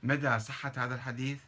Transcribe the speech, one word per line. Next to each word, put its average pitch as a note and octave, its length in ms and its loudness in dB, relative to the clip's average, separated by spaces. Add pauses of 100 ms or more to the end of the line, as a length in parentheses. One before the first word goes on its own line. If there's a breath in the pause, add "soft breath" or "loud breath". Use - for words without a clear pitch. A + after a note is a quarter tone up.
مدى C3+ 360 4
صحة C3+ 380 -4
هذا B2+ 180 0
الحديث C3 540 -4